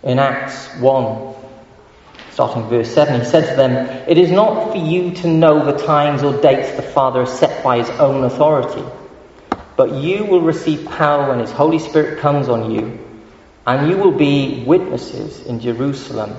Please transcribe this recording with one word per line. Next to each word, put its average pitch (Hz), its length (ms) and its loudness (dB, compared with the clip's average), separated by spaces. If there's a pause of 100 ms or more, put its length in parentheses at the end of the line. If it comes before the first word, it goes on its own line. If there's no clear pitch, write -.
In 127 160 0
Acts - 500 -2 (100)
one, 123 560 0 (960)
starting 117 360 -2
verse 117 220 0
seven, 143 300 2
he 123 60 -4
said - 220 2
to - 80 -2
them, 127 500 0
"It 170 120 4
is 175 120 6
not 196 400 2
for 214 80 -6
you 175 340 -2
to - 140 -6
know 160 380 4
the 143 200 -2
times 147 380 2
or 143 180 0
dates 135 360 4
the - 60 -6
Father 131 380 0
has 123 180 -4
set - 260 0
by 123 140 2
his 117 200 -2
own 135 260 2
authority, 143 600 0 (920)
but 139 160 2
you 175 320 -2
will 185 160 2
receive 160 460 -2
power 147 420 0
when 127 100 0
his 110 120 -4
Holy 160 280 2
Spirit 156 400 -2
comes 147 300 0
on 113 220 -2
you, 110 280 -6 (680)
and 139 240 0
you 190 60 0
will 196 160 4
be 139 540 0
witnesses - 800 -2
in 117 140 -6
Jerusalem 117 760 -6